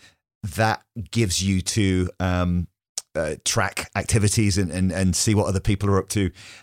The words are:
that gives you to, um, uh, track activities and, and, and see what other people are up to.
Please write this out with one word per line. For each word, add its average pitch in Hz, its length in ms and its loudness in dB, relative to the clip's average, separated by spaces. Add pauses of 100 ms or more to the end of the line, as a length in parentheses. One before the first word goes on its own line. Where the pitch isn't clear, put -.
(440)
that 95 380 0 (300)
gives 92 320 0
you 95 180 2
to, 92 480 0 (120)
um, 90 460 0 (480)
uh, 78 200 -2 (100)
track - 500 -4
activities 101 640 2
and, 92 140 0
and, 92 200 0
and 92 240 2
see 107 200 2
what 98 100 4
other 98 140 0
people 101 300 0
are 98 100 4
up - 100 -4
to. 95 220 -2 (320)